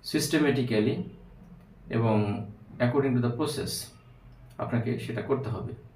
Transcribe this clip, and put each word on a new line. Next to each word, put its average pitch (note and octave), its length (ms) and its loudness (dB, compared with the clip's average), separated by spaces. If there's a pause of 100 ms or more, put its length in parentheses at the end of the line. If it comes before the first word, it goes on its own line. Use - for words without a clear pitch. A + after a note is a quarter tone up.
(100)
systematically, B2+ 840 2 (1000)
এবং A2 200 4 (680)
according C3+ 320 4
to A#2+ 100 4
the A#2+ 120 0
process - 340 -2 (880)
আপনাকে A#2+ 280 0 (140)
সেটা - 260 -6
করতে B2+ 240 0
হবে। - 180 -6 (240)